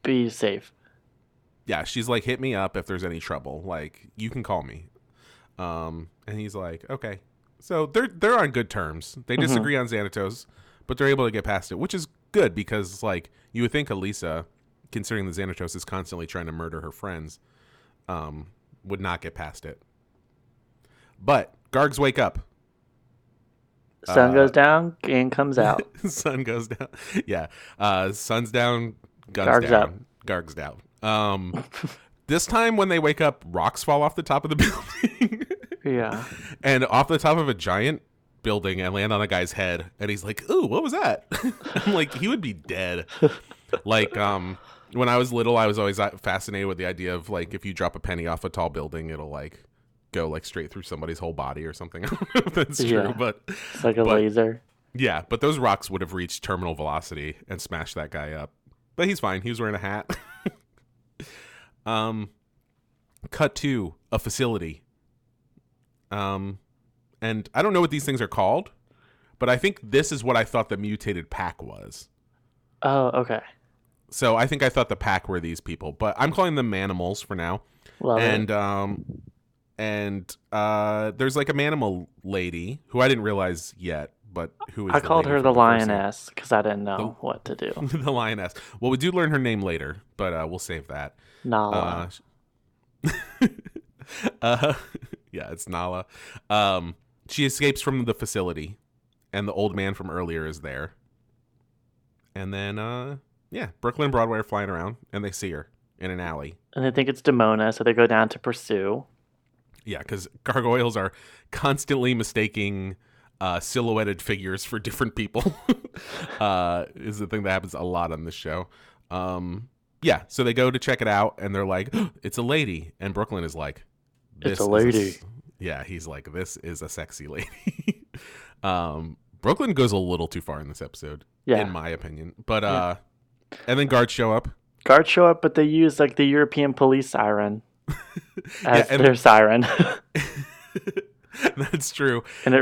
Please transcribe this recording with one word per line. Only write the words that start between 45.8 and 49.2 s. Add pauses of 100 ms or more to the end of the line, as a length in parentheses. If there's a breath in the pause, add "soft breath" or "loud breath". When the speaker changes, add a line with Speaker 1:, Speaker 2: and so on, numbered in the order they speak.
Speaker 2:
uh, (120)
fascinated
with
the
idea
of,
like,
if
you
drop
a
penny
off
a
tall
building,
it'll,